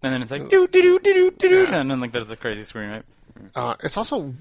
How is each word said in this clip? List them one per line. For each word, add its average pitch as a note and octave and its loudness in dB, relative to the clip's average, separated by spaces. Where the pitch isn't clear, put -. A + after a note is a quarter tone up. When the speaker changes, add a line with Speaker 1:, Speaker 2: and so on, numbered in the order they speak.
Speaker 1:
And C3 -4
then B2+ -6
it's A#2 -12
like, C#3+ -8
Speaker 2:
Uh, - -12
Speaker 1:
"Doo, F#4 4
doo, F#4 4
doo, F4+ 4
doo, G4 2
doo, F#4 4
doo, F#4 0
doo," F#4 6
Speaker 2:
Yeah. E3+ 0
Speaker 1:
and C3+ -4
then, C3 -2
like, A#2+ -6
there's A#2 -6
the A2 -14
crazy G#2+ -6
scream, G#2 -12
right? A2 -14
Speaker 2:
Uh, A#2+ -6
it's - -8
also G3+ -6